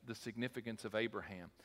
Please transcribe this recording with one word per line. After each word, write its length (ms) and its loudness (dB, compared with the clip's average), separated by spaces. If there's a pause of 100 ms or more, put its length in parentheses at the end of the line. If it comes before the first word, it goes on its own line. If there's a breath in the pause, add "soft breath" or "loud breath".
the 80 -2
significance 720 -2
of 120 0
Abraham. 540 2 (140 loud breath)